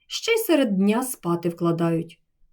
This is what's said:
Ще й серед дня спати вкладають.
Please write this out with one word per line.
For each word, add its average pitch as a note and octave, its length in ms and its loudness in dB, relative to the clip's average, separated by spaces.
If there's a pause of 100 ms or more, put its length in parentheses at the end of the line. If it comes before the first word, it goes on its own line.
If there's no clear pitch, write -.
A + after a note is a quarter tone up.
Ще - 260 -4
й A4+ 60 2
серед C#4 380 2
дня G#3 260 2
спати F3 460 -4
вкладають. E3+ 720 -2 (320)